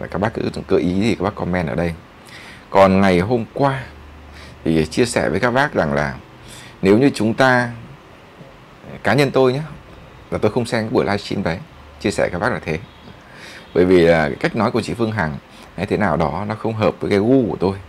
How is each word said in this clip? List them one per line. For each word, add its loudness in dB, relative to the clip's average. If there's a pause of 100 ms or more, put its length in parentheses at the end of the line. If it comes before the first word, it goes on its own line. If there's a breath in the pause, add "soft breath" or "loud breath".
là -10
các -8
bác -2
cứ, -4 (180)
cứ 4
ý 0
thì 0
các -4
bác -2
comment -4
ở -6
đây. -2 (760 loud breath)
Còn 6
ngày 4
hôm 0 (100)
qua 0 (800 loud breath)
thì 2
chia 0
sẻ -2
với -2
các 0
bác 0
rằng 0
là -2 (680 loud breath)
nếu 6
như 4
chúng -2
ta, 2 (1300)
cá 2
nhân 2
tôi 4
nhé, -4 (680)
là -4
tôi 0
không -2
xem -2
cái -6
buổi 2
livestream -4
đấy, -2 (420)
chia 0
sẻ 0
các -6
bác 0
là -4
thế. -4 (960 loud breath)
Bởi 4
vì 6
là 4
cái -8
cách -2
nói 0
của -2
chị -6
Phương -2
Hằng -4 (400 loud breath)
hay -4
thế -2
nào 0
đó -2
nó -4
không -6
hợp 0
với -4
cái 2
gu 4
của -6
tôi. -2 (120)